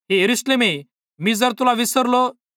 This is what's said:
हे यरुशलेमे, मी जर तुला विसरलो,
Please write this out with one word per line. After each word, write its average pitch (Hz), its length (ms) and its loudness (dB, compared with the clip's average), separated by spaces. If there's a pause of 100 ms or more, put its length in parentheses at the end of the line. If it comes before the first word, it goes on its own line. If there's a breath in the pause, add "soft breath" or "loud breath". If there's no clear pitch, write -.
(100)
हे 190 120 2
यरुशलेमे, 226 600 0 (360)
मी 196 160 -2
जर 240 180 0
तुला 254 200 0
विसरलो, 247 600 0 (240)